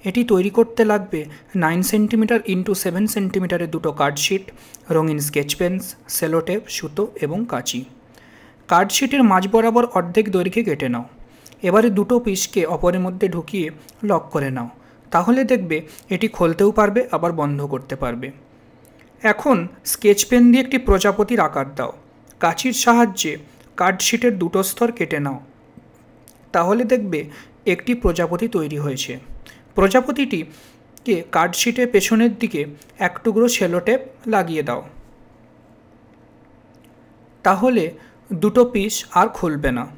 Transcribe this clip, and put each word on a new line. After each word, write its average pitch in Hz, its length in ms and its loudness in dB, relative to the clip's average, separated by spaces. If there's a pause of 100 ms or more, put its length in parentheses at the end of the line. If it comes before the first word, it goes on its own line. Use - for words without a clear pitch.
এটি 202 200 -2
তৈরি 202 260 2
করতে 226 360 0
লাগবে 196 340 0 (360)
নাইন 170 260 2
সেন্টিমিটার 214 580 2 (120)
into 185 220 0
সেভেন 185 340 -2
সেন্টিমিটারের 185 640 -2
দুটো 160 200 -4
কার্ডশিট, 147 540 -2 (460)
রঙিন 160 280 0
স্কেচ 147 360 -2
পেন্স, 185 260 -2 (260)
সেলোটেপ, 165 600 -2
সুতো 156 360 -6 (180)
এবং 160 180 -4 (100)
কাঁচি। 120 320 -6 (880)
কার্ডশিটের 202 540 2
মাঝ 190 240 6
বরাবর 226 380 4
অর্ধেক 190 460 0
দৈর্ঘ্যে 185 320 0
কেটে 147 260 -2
নাও। 120 160 -4 (560)
এবারে 214 280 4
দুটো 202 300 0
পিসকে 196 460 -2
অপরের 175 400 0
মধ্যে 185 240 -2
ঢুকিয়ে 175 380 -6 (360)
লক 185 280 0
করে 139 200 -2
নাও, 127 180 -6 (420)
তাহলে 226 320 2
দেখবে 190 340 0 (320)
এটি 196 180 -2
খুলতেও 180 440 2
পারবে, 214 300 2 (100)
আবার 170 220 -2
বন্ধ 143 320 -2
করতে 135 300 -8
পারবে। 123 320 -6 (960)
এখন 220 360 2 (280)
স্কেচ 202 400 2
পেন 247 260 6
দিয়ে 254 140 6
একটি 262 120 -2
প্রজাপতির 208 640 2
আকার 151 360 0
দাও। - 160 -8 (480)
কাঁচির 175 440 0
সাহায্যে 233 500 2 (440)
কার্ডশিটের 202 640 0
দুটো 175 240 0
স্তর 233 280 -2
কেটে 160 280 -4
নাও, 135 200 -6 (1120)
তাহলে 190 320 2
দেখবে 214 360 -2 (460)
একটি 185 300 -2
প্রজাপতি 175 520 -2
তৈরি 156 300 -4
হয়েছে। 139 360 -6 (640)
প্রজাপতিটিকে 233 1400 -2 (160)
কার্ডশিটের 226 640 0
পেছনের 226 460 4
দিকে 180 220 -4 (380)
এক 185 140 -2 (100)
টুকরো 226 240 2
সেলোটেপ 202 540 0 (260)
লাগিয়ে 170 360 -2
দাও, 120 180 -6 (2750)
তাহলে 196 380 4 (500)
দুটো 208 320 4
পিস 214 280 -2 (180)
আর 190 160 4
খুলবে 147 440 -2
না। 123 140 -4 (120)